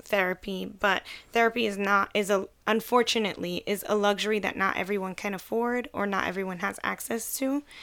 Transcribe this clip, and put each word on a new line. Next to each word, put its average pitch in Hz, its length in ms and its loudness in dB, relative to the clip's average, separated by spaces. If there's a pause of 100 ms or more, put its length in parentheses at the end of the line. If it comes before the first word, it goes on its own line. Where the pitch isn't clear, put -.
therapy, 185 600 0
but 190 380 0 (300)
therapy 233 340 4
is 202 100 -2
not, 196 380 2
is 202 160 2
a, 196 160 2 (200)
unfortunately, 214 1000 2
is 202 220 -2
a 208 80 2
luxury 202 420 2
that 196 180 -2
not 190 200 0
everyone 185 380 -2
can 202 200 -4
afford 233 580 -2
or 202 140 -2
not 196 200 0
everyone 185 340 -4
has 196 240 -4
access 226 540 -4
to. 269 240 0 (200)